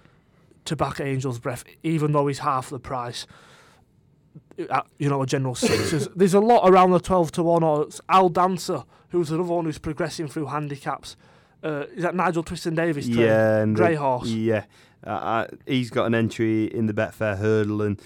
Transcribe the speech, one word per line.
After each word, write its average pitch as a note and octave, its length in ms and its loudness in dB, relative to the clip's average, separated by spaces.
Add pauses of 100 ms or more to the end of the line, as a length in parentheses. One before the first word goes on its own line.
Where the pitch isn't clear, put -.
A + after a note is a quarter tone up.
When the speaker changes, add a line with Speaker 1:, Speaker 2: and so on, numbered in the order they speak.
(640)
Speaker 1:
to D#3+ 100 -6
back C3+ 240 -4
Angel's C3+ 380 -4
Breath, A#2+ 260 -8 (200)
even D#3 280 0
though D3 140 2
he's C3+ 140 -2
half C3+ 320 -4
the C3+ 80 -10
price, A#2+ 480 -10 (1400)
at, C3+ 180 -2 (100)
you C#3+ 120 0
know, C#3 120 0
a C3 60 -2
general C3 260 -2
sixes. E3 580 0
Speaker 2:
<coughs> - 40 -18
Speaker 1:
There's F3+ 180 4
a G3+ 60 6
lot A3 280 6
around F#3 240 8
the F3 80 4
twelve F3 340 0
to F3+ 100 -2
one. E3+ 200 2
Or D3+ 200 2
it's - 260 -14
Al F#3 200 6
Dancer, F3+ 540 -2 (260)
who's F3 200 0
another E3+ 240 -2
one E3+ 120 -2
who's D3+ 120 -6
progressing D#3+ 500 -6
through D3 200 -6
handicaps. C#3+ 680 -8 (480)
Uh, D3+ 220 -4 (100)
is E3 80 -6
that E3+ 120 -2
Nigel E3+ 280 0
Twiston-Davies E3 640 -2
trained? A#2 120 2
Speaker 2:
Yeah, A2 400 4
and G#2+ 160 2
Speaker 1:
Grey E3+ 200 4
Speaker 2:
the, D3 40 -2
Speaker 1:
horse. B2+ 300 -2
Speaker 2:
yeah. A2 360 -2 (400)
Uh, - 40 -10
I, G#2+ 380 -2 (180)
he's B2+ 240 -2
got G#2+ 160 0
an A#2 100 2
entry A2 500 0
in A2+ 220 -2
the G#2+ 60 -2
Betfair G#2+ 440 -2
Hurdle, G#2+ 460 0
and G#2 220 -2